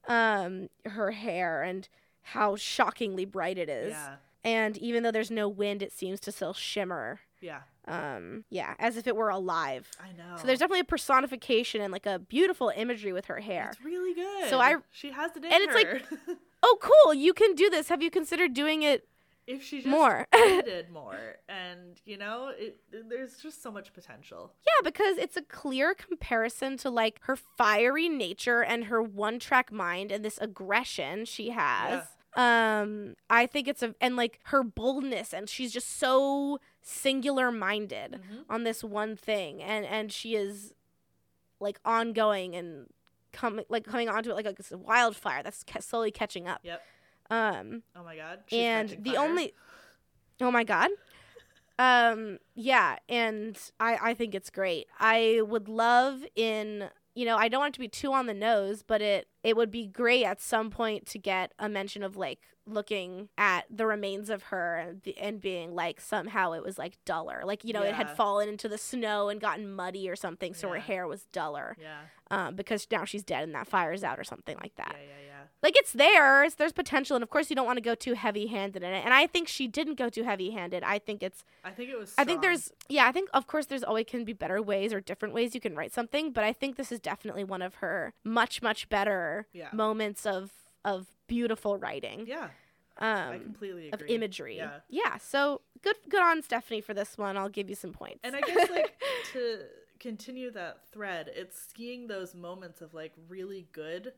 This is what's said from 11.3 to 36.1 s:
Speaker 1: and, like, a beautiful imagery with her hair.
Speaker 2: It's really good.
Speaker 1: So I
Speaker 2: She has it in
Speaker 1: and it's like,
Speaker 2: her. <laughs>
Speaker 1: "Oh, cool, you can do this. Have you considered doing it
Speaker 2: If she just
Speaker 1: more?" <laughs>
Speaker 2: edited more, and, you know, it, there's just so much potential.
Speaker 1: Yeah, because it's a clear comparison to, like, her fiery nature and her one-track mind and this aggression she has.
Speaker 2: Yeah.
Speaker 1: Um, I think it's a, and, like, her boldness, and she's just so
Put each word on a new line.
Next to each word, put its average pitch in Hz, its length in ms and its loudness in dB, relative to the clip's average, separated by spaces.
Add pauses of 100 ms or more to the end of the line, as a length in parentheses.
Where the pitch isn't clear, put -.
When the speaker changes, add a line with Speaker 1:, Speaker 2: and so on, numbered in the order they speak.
Speaker 1:
and, 196 120 -4
like, 196 140 -8
a 190 140 -2
beautiful 262 540 2
imagery 214 380 -4
with 185 140 -6
her - 140 -8
hair. 180 320 -6
Speaker 2:
It's 247 120 -18
really 359 300 -4
good. 370 340 -4
Speaker 1:
So 269 120 4
I 285 160 8 (160)
Speaker 2:
She - 180 -14
has 311 260 -6
it 311 80 -14
in 339 80 2
Speaker 1:
and 359 120 8
it's 277 100 2
like, 440 140 8
Speaker 2:
her. 269 480 -6 (140)
<laughs> - 120 2
Speaker 1:
"Oh, 440 180 10
cool, 539 340 12
you 302 200 6
can 403 220 6
do 370 140 6
this. 320 180 0
Have 330 140 2
you 330 80 0
considered 339 440 0
doing 302 280 2
it 294 260 2 (400)
Speaker 2:
If 269 160 -10
she 285 140 -10
just 254 100 -2
Speaker 1:
more?" 269 400 6
<laughs> - 40 8
Speaker 2:
edited 247 580 6
more, 113 480 -12 (100)
and, 180 560 -12
you 202 120 -14
know, 226 400 -10
it, - 220 -12 (300)
there's 247 300 -10
just 302 240 -16
so 233 100 -12
much 196 200 -14
potential. - 600 -20 (120)
Speaker 1:
Yeah, 622 200 6
because 392 340 2
it's - 180 -4
a 330 60 -4
clear 285 520 0
comparison 254 840 -2
to, 269 120 -4
like, 220 320 0
her 254 120 -2
fiery 247 760 4
nature 240 540 0
and 233 220 0
her 226 180 2
one-track 226 720 0
mind 196 400 -4
and 214 120 -4
this 214 160 -6
aggression 196 840 -2
she 233 260 -8
has. 143 540 0 (320)
Speaker 2:
Yeah. 226 440 4
Speaker 1:
Um, 208 360 -6 (120)
I 240 180 6
think 262 220 -4
it's 285 140 -4
a, 226 180 -4
and, 247 160 2
like, 233 280 -2
her 277 180 2
boldness, 247 720 -2
and 202 160 -8
she's 247 220 -6
just - 260 -8
so 277 600 2 (220)